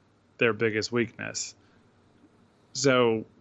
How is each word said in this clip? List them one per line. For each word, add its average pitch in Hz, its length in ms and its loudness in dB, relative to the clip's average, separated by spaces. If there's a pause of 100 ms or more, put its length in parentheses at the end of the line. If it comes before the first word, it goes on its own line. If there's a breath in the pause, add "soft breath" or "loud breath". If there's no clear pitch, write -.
(380)
their 117 160 2
biggest 107 380 -2
weakness. 110 640 -6 (1160 soft breath)
So 123 520 2 (160)